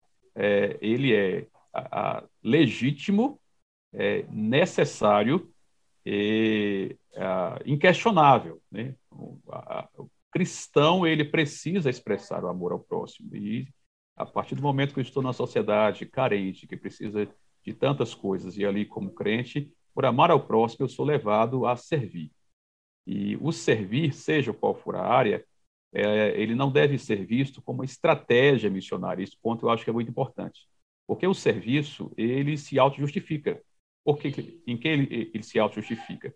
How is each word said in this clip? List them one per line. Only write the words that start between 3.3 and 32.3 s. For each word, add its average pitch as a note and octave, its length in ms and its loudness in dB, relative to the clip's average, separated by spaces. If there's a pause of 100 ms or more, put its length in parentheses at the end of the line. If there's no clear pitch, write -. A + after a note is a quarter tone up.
é, G2+ 380 -2
necessário A#2 1160 2 (560)
e, G#2 920 0 (180)
a, F#2 500 -4
inquestionável, C#3+ 1040 4
né? A#2+ 280 -10 (160)
O, - 260 -18 (120)
a, - 460 -10
o - 140 -18 (200)
cristão, E3+ 760 2
ele D#3 180 2
precisa D#3 640 -2
expressar F#2+ 560 -4
o F2+ 40 -4
amor F2+ 240 -4
ao - 80 -4
próximo. - 560 -10
E G#2+ 320 -6 (480)
a - 100 -6
partir - 300 -4
do C3 60 -6
momento C#3 300 0
que - 60 -6
eu C3 40 -2
estou C3 200 -4
numa B2+ 100 -2
sociedade G#2+ 720 0
carente, G2+ 640 -2
que - 100 -12
precisa G#2 520 -6 (360)
de - 100 -10
tantas C3 400 -2
coisas, F#2+ 420 -4
e G2+ 80 -2
ali G2+ 200 0
como G2 280 -8
crente, B2 600 -4 (220)
por C3+ 100 0
amar C3+ 260 4
ao - 160 4
próximo, A2+ 380 2
eu B2 40 -4
sou - 160 -6
levado A#2+ 640 0
a B2 80 2
servir. F2 560 -6 (760)
E G2+ 360 -4
o C3 100 -2
servir, B2+ 600 0
seja D3+ 400 -2
qual G2+ 220 0
for - 200 -8
a F#2 100 -4
área, G#2+ 400 2 (480)
é, G#2 480 0
ele A2 140 0
não C#3 160 0
deve C#3 280 4
ser G2+ 280 -4
visto C3+ 340 -2
como - 200 -8
uma - 40 -6
estratégia C3 840 2
missionária. F#2 520 -6
Esse G2 200 -10
ponto A#2 240 -2
eu A#2 40 2
acho A2+ 120 0
que - 80 -4
é - 20 -2
muito A#2 180 -4
importante. A#2 580 -8 (380)
Porque - 200 -2
o F#3+ 80 2
serviço, B2+ 840 -2
ele C3+ 400 0